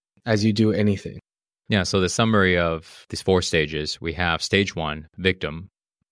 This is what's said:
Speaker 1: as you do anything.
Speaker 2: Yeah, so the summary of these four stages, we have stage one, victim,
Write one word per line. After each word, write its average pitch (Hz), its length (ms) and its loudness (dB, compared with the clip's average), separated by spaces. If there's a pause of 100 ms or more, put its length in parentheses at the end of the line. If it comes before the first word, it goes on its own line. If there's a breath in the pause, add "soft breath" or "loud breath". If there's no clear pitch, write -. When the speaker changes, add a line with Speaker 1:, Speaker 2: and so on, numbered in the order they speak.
(260)
Speaker 1:
as 107 180 2
you 110 80 4
do 107 200 4
anything. 101 460 -2 (500)
Speaker 2:
Yeah, 101 160 2
so 98 160 0
the 92 80 2
summary 101 500 2
of 82 520 -4
these - 120 -10
four 92 200 4
stages, 76 580 -2
we 82 140 -6
have 82 280 -2
stage 98 340 0
one, 78 300 -8 (100)
victim, 90 520 -4 (420)